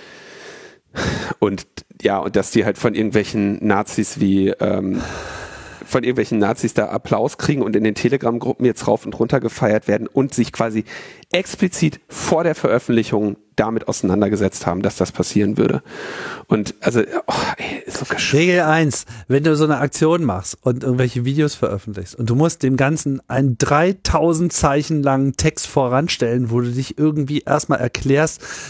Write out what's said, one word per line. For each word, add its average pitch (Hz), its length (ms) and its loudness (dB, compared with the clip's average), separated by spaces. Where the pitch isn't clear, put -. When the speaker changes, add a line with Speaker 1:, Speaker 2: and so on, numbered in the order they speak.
Speaker 1:
und 98 300 -2
ja, 98 160 2
und 95 160 -4
dass 98 160 0
die - 140 2
halt 101 120 0
von 110 180 -2
irgendwelchen 104 720 -2
Nazis 104 540 0
wie, 98 300 4
ähm, 98 520 -2
von 131 180 0
irgendwelchen 120 360 0
Nazis 107 360 0
da 107 140 2
Applaus 110 500 -2
kriegen 139 240 0
und 104 140 0
in 110 80 2
den 107 100 2
Telegram-Gruppen 123 720 0
jetzt - 220 0
rauf 110 180 0
und - 120 -10
runter 117 200 2
gefeiert 113 480 0
werden 107 220 0
und - 260 0
sich - 180 0
quasi 110 320 -2
explizit - 800 0
vor - 340 0
der 160 140 0
Veröffentlichung 107 800 2
damit 110 340 0
auseinandergesetzt 98 800 0
haben, 90 140 0
dass 98 160 -2
das - 160 -2
passieren 101 460 0
würde. - 240 2
Und - 340 0
also, 117 220 2
oh, - 80 -2
ey, - 260 -10
ist - 140 -12
so - 80 -8
gesch- - 260 -4
Speaker 2:
Regel 175 300 4
eins: 156 420 2
wenn 143 160 2
du 160 100 4
so 151 100 4
eine 151 140 2
Aktion 160 460 2
machst 92 380 -4
und 127 200 0
irgendwelche 123 440 0
Videos 143 280 0
veröffentlichst 98 600 -6
und 117 160 -2
du 120 40 2
musst 160 280 2
dem 131 160 2
Ganzen 139 500 0
einen 131 300 0
dreitausend 165 920 2
Zeichen 147 500 0
langen 135 320 2
Text - 320 0
voranstellen, 123 840 0
wo 120 120 2
du 120 80 -2
dich 127 260 -6
irgendwie 147 440 0
erstmal 147 400 0
erklärst 135 600 0